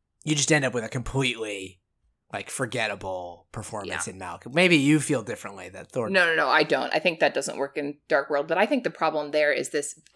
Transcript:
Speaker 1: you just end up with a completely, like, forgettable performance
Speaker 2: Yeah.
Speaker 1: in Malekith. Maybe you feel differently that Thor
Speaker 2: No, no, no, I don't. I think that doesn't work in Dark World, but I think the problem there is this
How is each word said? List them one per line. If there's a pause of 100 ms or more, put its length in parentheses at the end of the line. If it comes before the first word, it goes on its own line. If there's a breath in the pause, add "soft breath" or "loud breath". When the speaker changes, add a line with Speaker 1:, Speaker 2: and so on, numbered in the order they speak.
(240)
Speaker 1:
you
just
end
up
with
a
completely, (520)
like,
forgettable
performance
Speaker 2:
Yeah.
Speaker 1:
in
Malekith.
Maybe
you
feel
differently
that
Thor
Speaker 2:
No,
no,
no,
I
don't.
I
think
that
doesn't
work
in (100)
Dark
World,
but
I
think
the
problem
there
is
this (160)